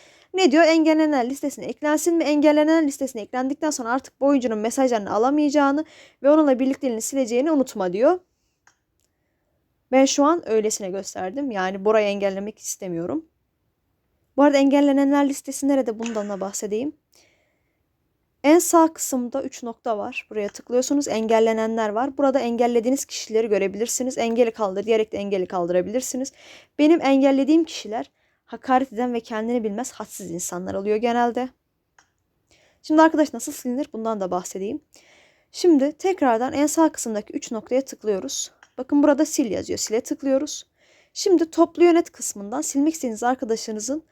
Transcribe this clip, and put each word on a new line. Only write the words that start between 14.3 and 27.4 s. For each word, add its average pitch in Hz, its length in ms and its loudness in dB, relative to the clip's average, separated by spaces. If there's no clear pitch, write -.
Bu 269 60 6
arada 285 140 4
engellenenler 277 720 4
listesi 277 380 -6
nerede? 254 320 0
Bundan 214 300 -6
da 190 120 -8
bahsedeyim. 214 520 -6
En 320 140 8
sağ 320 340 4
kısımda 254 500 -6
üç - 200 -12
nokta 226 340 -6
var. 220 320 -10
Buraya 208 200 -6
tıklıyorsunuz. 277 580 -2
Engellenenler 220 840 0
var. 254 280 -4
Burada 269 220 2
engellediğiniz 240 640 0
kişileri 226 440 -2
görebilirsiniz. 208 680 -2
"Engeli 233 340 2
kaldır" 202 340 -4
diyerek 220 260 0
de - 60 -6
engeli 196 280 -4
kaldırabilirsiniz. 190 880 -4
Benim 311 220 6
engellediğim 269 640 4